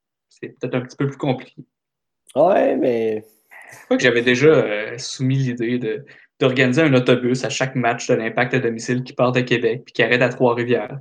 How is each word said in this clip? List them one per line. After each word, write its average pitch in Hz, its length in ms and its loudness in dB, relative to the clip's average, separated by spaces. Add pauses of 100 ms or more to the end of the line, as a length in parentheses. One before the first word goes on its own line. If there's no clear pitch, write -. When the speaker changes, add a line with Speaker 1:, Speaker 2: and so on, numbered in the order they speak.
(280)
Speaker 1:
c'est - 320 -16
peut-être 127 140 -6
un 123 80 -2
petit - 140 -16
peu 143 120 -2
plus - 80 -8
compliqué. - 480 -6 (720)
Speaker 2:
Ouais, 175 400 4
mais 113 480 -2 (460)
Speaker 1:
Je - 140 -20
crois 254 120 0
que 254 60 -4
j'avais 120 200 2
déjà, 123 260 4
euh, 113 500 0
soumis 131 380 -4
l'idée 123 420 -2
de, 110 260 -6 (360)
d'organiser 127 420 2
un 143 120 4
autobus 127 500 2
à 110 40 -4
chaque 131 260 -4
match 120 340 -2
de 131 60 4
l'Impact 117 400 -2
à 131 40 0
domicile 120 440 -4
qui - 100 -14
part 127 200 0
de 127 80 0
Québec 120 440 -2
puis - 80 -20
qui 120 100 0
arrête 123 200 2
à 120 60 4
Trois-Rivières. 120 720 -2